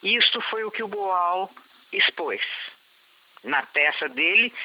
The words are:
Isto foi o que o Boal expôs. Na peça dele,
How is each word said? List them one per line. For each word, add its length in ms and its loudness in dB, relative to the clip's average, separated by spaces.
Isto 400 2
foi 220 -4
o 80 -6
que 120 -6
o 40 -6
Boal 640 0
expôs. 480 0
Na 180 0
peça 480 2
dele, 420 2